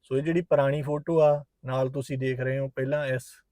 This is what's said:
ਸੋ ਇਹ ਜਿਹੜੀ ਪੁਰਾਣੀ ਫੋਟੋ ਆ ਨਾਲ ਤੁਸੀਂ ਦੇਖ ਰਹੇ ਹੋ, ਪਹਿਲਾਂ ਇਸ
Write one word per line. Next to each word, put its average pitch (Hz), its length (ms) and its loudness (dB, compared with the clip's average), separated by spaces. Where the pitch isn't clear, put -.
ਸੋ 131 140 -4
ਇਹ 139 60 2
ਜਿਹੜੀ 165 180 0
ਪੁਰਾਣੀ 143 420 2
ਫੋਟੋ 147 380 0
ਆ 147 240 4
ਨਾਲ 131 260 0
ਤੁਸੀਂ 135 280 -6
ਦੇਖ 131 220 -2
ਰਹੇ 131 180 -2
ਹੋ, 139 100 -4
ਪਹਿਲਾਂ 139 380 -2
ਇਸ 131 160 -2